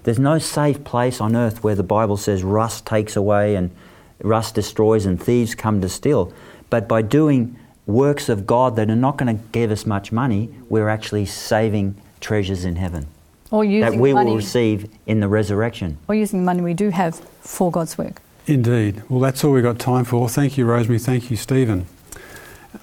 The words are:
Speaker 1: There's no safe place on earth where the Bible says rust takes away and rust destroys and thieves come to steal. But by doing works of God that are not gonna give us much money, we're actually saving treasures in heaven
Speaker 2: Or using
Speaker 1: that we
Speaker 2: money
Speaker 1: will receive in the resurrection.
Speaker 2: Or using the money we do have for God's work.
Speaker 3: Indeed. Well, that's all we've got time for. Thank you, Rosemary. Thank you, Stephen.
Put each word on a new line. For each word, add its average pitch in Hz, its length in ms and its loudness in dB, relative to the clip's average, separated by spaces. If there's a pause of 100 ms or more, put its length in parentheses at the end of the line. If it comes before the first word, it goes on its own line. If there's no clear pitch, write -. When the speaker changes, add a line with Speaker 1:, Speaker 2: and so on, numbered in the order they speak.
Speaker 1:
There's 117 140 0
no 143 200 2
safe 147 440 -2
place 123 380 -2
on 110 160 0
earth 117 260 -2
where 107 140 0
the 98 80 -2
Bible 104 320 0
says 98 260 -2
rust 107 440 -2
takes 110 280 -2
away 104 400 2
and 90 160 -2 (500)
rust 110 360 -2
destroys 107 500 2
and 90 160 0
thieves 120 320 0
come 104 280 0
to 92 60 -2
steal. 104 440 -2 (380)
But 117 180 0
by 113 140 2
doing 135 540 2 (300)
works 139 420 2
of 101 180 -2
God 120 300 2
that 107 140 2
are 110 60 2
not 131 200 2
gonna 120 220 0 (140)
give 117 180 0
us 107 160 -4
much 101 240 -2
money, 113 380 0 (200)
we're 107 200 2
actually 104 380 -2
saving 107 680 -2 (260)
treasures 95 440 -2
in 87 120 -4
heaven 85 300 -6 (440)
Speaker 2:
Or 214 140 2
using 208 280 2
Speaker 1:
that 202 80 0
we 139 120 6
Speaker 2:
money 127 180 4
Speaker 1:
will 110 60 2
receive 107 540 0 (160)
in 110 140 0
the 101 80 0
resurrection. 101 680 -2 (100)
Speaker 2:
Or 208 60 0
using 202 260 0
the 180 40 0
money 180 180 0
we 175 120 -2
do 202 160 0
have 165 240 -2 (260)
for - 300 -2
God's 165 260 -4
work. - 240 -8 (260)
Speaker 3:
Indeed. 113 640 2
Well, 127 120 0
that's 135 240 2
all 147 80 4
we've 127 100 6
got 120 160 0
time 127 260 0
for. 120 240 0
Thank 139 300 0
you, 127 60 2
Rosemary. 117 340 2
Thank 123 320 -2
you, 113 60 -2
Stephen. 110 500 0 (960)